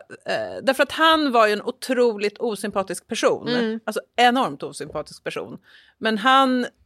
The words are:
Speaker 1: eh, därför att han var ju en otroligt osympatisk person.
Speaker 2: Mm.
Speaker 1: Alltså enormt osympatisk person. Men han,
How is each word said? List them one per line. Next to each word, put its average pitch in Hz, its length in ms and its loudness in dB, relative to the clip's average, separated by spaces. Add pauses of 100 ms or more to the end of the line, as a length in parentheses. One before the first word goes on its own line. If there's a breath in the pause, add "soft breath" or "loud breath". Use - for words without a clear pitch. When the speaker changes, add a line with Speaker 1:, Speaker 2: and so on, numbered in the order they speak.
(260)
Speaker 1:
eh, 110 380 -4
därför 262 200 0
att 277 80 -2
han 311 400 4
var 226 160 6
ju 208 60 2
en 208 80 -2
otroligt 226 800 -2
osympatisk 202 680 -6
person. - 400 0
Speaker 2:
Mm. 226 380 -2
Speaker 1:
Alltså - 160 -4 (140)
enormt 240 480 2
osympatisk 147 600 -12
person. - 340 -10 (400 soft breath)
Men 220 200 -2
han, 254 480 4 (200)